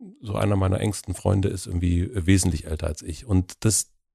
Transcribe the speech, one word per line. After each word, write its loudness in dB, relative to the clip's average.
so -8
einer 2
meiner 2
engsten -4
Freunde 2
ist -8
irgendwie, 2
äh, -4
wesentlich 4
älter -4
als -6
ich. -12
Und 0
das 0